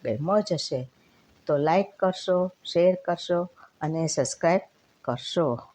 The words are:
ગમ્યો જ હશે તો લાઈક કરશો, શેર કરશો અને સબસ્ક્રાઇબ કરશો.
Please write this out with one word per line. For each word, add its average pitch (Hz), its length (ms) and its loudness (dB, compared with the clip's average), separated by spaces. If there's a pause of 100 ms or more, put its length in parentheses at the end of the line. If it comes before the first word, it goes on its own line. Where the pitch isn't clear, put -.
ગમ્યો 147 360 0
જ 208 120 -2
હશે 131 380 -4 (560)
તો 151 100 2
લાઈક 165 300 2 (100)
કરશો, 185 540 0 (220)
શેર 175 220 6 (100)
કરશો 175 460 -2 (300)
અને 160 260 -2
સબસ્ક્રાઇબ 165 540 2 (440)
કરશો. 123 540 -2 (160)